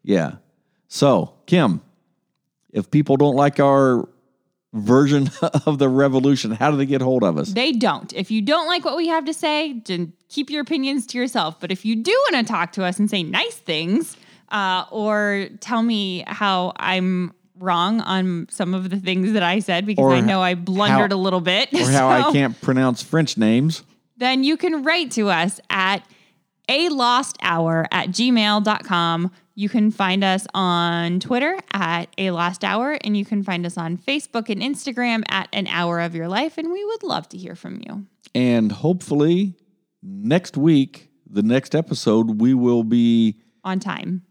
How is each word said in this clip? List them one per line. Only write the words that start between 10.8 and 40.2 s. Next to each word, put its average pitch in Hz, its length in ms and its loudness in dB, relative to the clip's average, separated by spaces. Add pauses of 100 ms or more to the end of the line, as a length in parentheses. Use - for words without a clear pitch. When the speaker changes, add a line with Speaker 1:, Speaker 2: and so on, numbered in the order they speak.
Speaker 2:
to - 100 -8
yourself. 233 420 -4
But 180 120 -8
if 185 140 -6
you 226 120 0
do 339 200 2 (120)
wanna 269 160 2
talk 175 280 -2
to 190 120 -2
us 180 140 -2
and 208 100 2
say 202 140 -2
nice 196 320 -4
things, 180 600 -4 (340)
uh, 190 420 -2
or 208 560 -2 (120)
tell 226 220 -2
me 202 460 -2
how 190 500 -2
I'm 185 560 -2 (240)
wrong 185 440 0
on 185 480 -2
some 180 240 -4
of 185 160 -4
the 190 80 -4
things 185 360 0
that 208 100 0
I 180 160 0
said, 185 260 -2
because 202 160 0
Speaker 1:
Or 135 120 6
Speaker 2:
I 131 60 4
Speaker 1:
h-, - 60 2
Speaker 2:
know 190 160 2
I 180 140 2
blundered 196 560 2
Speaker 1:
how, 202 60 0
Speaker 2:
a - 20 -2
little 185 220 0
bit, 180 320 0
Speaker 1:
or - 180 0
how 135 160 4
I 127 140 4
Speaker 2:
<laughs> - 20 2
so - 80 2
Speaker 1:
can't 135 300 0
pronounce 131 420 0
French - 340 0
names. 117 460 2 (340)
Speaker 2:
then 262 260 0
you 294 140 2
can 320 260 -2
write 311 280 0
to 214 180 0
us 175 300 0 (100)
at 196 340 0 (680)
a 311 200 0
lost 254 520 0
hour 165 500 0
at - 180 -2
gmail 214 540 2
dot 214 220 -2
com. 170 460 0 (220)
You 202 140 -4
can 214 240 2
find 196 320 0
us 190 300 0
on 170 680 0
Twitter 277 400 -2 (140)
at 170 340 -2 (100)
a 190 140 -2
lost 175 320 -4
hour, 220 300 -2 (100)
and 208 140 -2
you 202 80 -2
can 202 180 -2
find 180 220 -4
us 175 120 -8
on 170 200 -4
Facebook 233 520 -6
and 202 120 -4
Instagram 240 680 -4
at - 240 -4
an 196 140 -4
hour 170 320 -2
of 170 160 -4
your 165 140 -6
life, 254 280 -4
and 330 140 -6
we 392 140 -6
would 440 180 -8
love - 260 -6
to - 80 -16
hear 185 180 -14
from - 300 -14
you. 202 200 -12 (280)
Speaker 1:
And 120 380 2
hopefully 165 840 0 (480)
next 104 560 -4